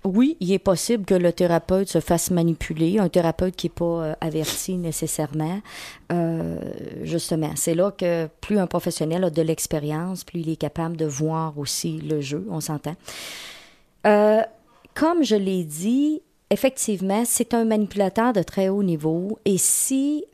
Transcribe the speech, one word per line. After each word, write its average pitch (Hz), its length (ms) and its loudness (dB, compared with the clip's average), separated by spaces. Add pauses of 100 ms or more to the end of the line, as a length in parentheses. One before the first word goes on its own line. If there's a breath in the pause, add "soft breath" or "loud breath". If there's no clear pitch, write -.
oui, 247 340 4
il 185 140 2
est 190 60 4
possible 202 440 2
que 190 120 4
le 175 180 4
thérapeute 185 560 2
se 170 100 2
fasse 170 320 0
manipuler, 165 680 2
un 180 100 2
thérapeute 180 480 0
qui 170 100 -2
est 160 40 -8
pas, - 140 -4
euh, 165 360 -2
averti 160 560 -4
nécessairement. 160 840 -4 (540 loud breath)
Euh, 165 460 -2 (420)
justement, 156 540 -2
c'est 165 200 0
là 190 160 2
que 170 380 -2 (100)
plus 208 200 0
un 180 80 2
professionnel 170 580 0
a 175 60 2
de 156 100 2
l'expérience, 160 840 -2
plus - 180 -8
il 160 100 -4
est 160 40 -4
capable 165 400 -4
de 160 100 -2
voir 156 520 -2
aussi 156 420 -4
le 151 220 -2
jeu, 147 280 -6
on 160 120 -6
s'entend. 151 340 -6 (1120 loud breath)
Euh, 214 360 6 (520)
comme 330 300 4
je 214 120 2
l'ai 190 280 2
dit, 233 580 0 (280)
effectivement, 202 760 0
c'est - 280 0
un 233 120 2
manipulateur 214 680 2
de 190 100 2
très 190 260 0
haut 202 140 0
niveau. 170 600 0
Et 196 120 4
si, 277 760 0